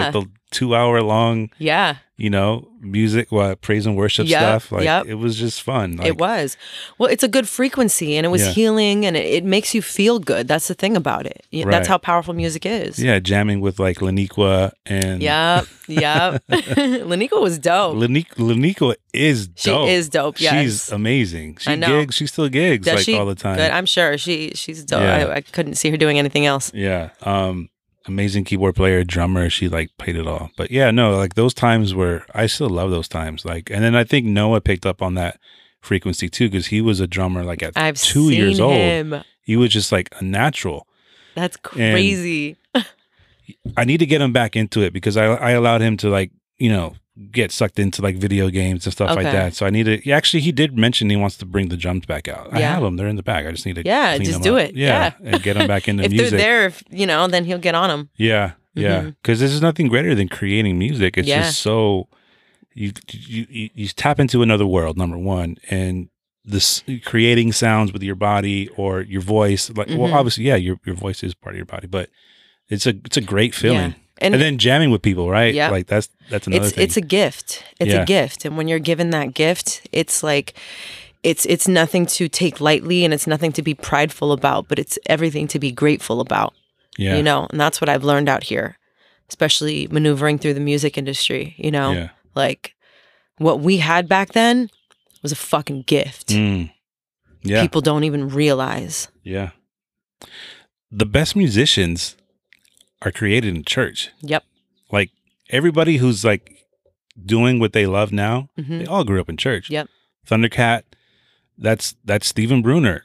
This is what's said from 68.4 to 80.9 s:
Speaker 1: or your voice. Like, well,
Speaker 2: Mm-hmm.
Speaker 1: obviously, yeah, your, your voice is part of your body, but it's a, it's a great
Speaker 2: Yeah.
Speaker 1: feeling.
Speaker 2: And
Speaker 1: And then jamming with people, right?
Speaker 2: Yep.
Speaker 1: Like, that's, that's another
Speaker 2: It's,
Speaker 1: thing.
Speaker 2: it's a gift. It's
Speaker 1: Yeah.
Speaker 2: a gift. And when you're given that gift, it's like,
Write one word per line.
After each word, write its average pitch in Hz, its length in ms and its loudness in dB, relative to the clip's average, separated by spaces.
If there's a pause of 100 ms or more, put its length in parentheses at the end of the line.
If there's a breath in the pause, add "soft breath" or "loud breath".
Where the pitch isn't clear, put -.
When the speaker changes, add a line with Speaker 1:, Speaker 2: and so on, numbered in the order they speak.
Speaker 1:
or 95 260 -4
your 98 180 -6
voice. 101 480 0
Like, 107 200 -6
well, 160 100 -4
Speaker 2:
Mm-hmm. 165 160 0
Speaker 1:
obviously, 123 300 2
yeah, 135 120 2
your, 90 300 -2
your 92 80 -6
voice 95 280 -8
is 95 120 -6
part - 200 -16
of 92 40 -12
your 90 80 -10
body, 95 200 -14
but 90 220 -6 (640 soft breath)
it's 104 160 -2
a, 127 40 2 (140)
it's - 140 -4
a - 20 0
great 107 340 2
Speaker 2:
Yeah. - 60 -8
Speaker 1:
feeling. 98 340 2 (280)
Speaker 2:
And 101 120 2
Speaker 1:
And 135 80 4
then 147 160 0
jamming 135 320 4
with 107 100 4
people, 90 300 0
right? 113 240 4
Speaker 2:
Yep. 147 160 0
Speaker 1:
Like, 95 160 -2
that's, 104 240 0 (180)
that's 104 180 -6
another 95 200 2
Speaker 2:
It's, 98 80 0
Speaker 1:
thing. 185 100 2
Speaker 2:
it's - 140 0
a - 20 0
gift. 175 640 -2 (140)
It's 104 140 2
Speaker 1:
Yeah. 95 100 4
Speaker 2:
a - 20 0
gift. 170 400 0
And 151 140 -6
when 160 100 -2
you're 165 100 0
given 165 320 0
that 143 220 -2
gift, - 600 -2
it's - 300 -2
like, 147 300 -2 (720 loud breath)